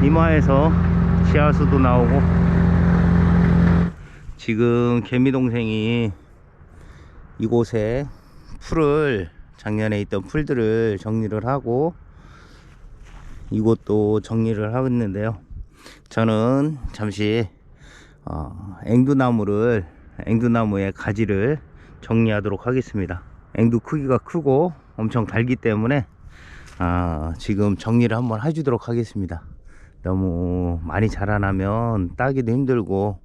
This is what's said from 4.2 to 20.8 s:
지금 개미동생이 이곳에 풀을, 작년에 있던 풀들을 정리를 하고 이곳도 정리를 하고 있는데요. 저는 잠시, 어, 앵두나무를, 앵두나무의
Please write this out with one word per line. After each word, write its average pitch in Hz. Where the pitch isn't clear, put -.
지금 120
개미동생이 117
이곳에 113
풀을, 143
작년에 107
있던 101
풀들을 113
정리를 107
하고 131
이곳도 107
정리를 113
하고 131
있는데요. 110
저는 120
잠시, 107
어, 80
앵두나무를, 117
앵두나무의 113